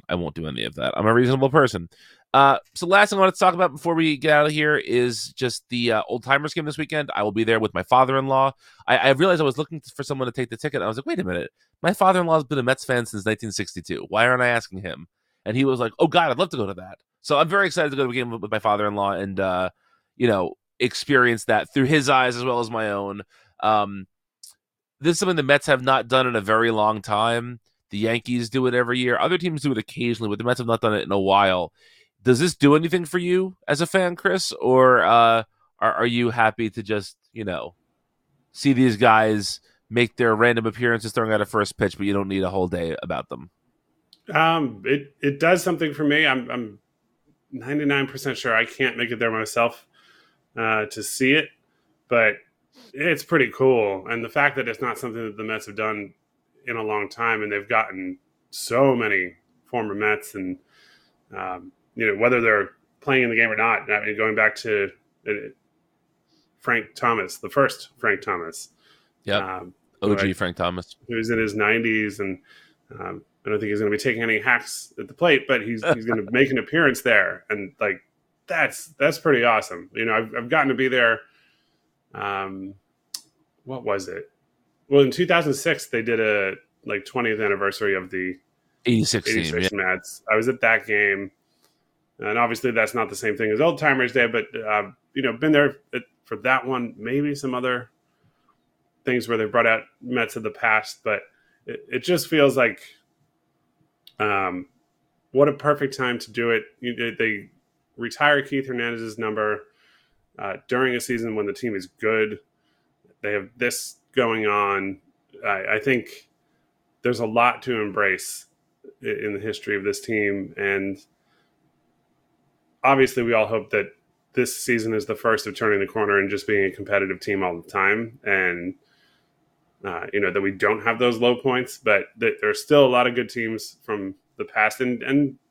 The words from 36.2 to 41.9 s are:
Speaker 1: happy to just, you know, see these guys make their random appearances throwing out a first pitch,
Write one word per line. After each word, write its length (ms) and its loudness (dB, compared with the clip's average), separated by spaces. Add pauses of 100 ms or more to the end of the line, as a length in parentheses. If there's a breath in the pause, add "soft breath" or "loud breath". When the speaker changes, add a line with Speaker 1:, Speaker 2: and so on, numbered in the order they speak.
Speaker 1:
happy 400 2
to 120 -8
just, 340 -6 (160)
you 120 -10
know, 320 -8 (760)
see 220 2
these 240 4
guys 640 2 (280)
make 280 0
their 180 2
random 320 2
appearances 460 -2
throwing 200 -2
out 80 2
a 60 0
first 300 -2
pitch, 200 -2